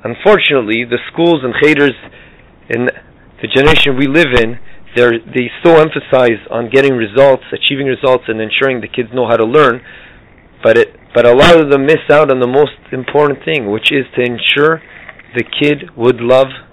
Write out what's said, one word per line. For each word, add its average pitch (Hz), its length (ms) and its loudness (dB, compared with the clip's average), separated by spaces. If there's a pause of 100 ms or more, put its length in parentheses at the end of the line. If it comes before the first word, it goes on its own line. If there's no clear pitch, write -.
Unfortunately, 120 800 0
the 117 140 -6 (140)
schools 165 300 0
and 123 120 -6
cheters 143 420 0 (720)
in 120 160 -4 (560)
the 120 60 -10
generation 143 500 2
we 139 80 0
live 139 340 0
in, 117 200 -4 (340)
they're, 120 240 2
they 120 320 -6 (140)
so 170 180 6
emphasize 131 560 0 (100)
on 117 220 -8
getting 135 240 2
results, 123 480 2 (100)
achieving 139 340 -6
results, 127 420 -2
and 110 120 -6
ensuring 123 400 -4
the 107 60 -12
kids 117 260 -6
know 123 140 -2
how 113 100 0
to 113 80 0
learn, 123 380 2 (800)
but 117 160 4
it, - 160 0 (180)
but 120 140 2
a 120 80 6
lot 165 240 6
of 151 100 2
them 139 160 0
miss 151 280 0
out 147 180 4
on 131 80 0
the 123 80 0
most 139 320 0 (140)
important 139 520 -2
thing, 131 280 -4
which - 180 -4
is 139 240 -2
to 123 80 -2
ensure 143 580 -2 (540)
the 120 80 -4
kid 147 540 -4
would 120 240 0
love 127 280 2 (240)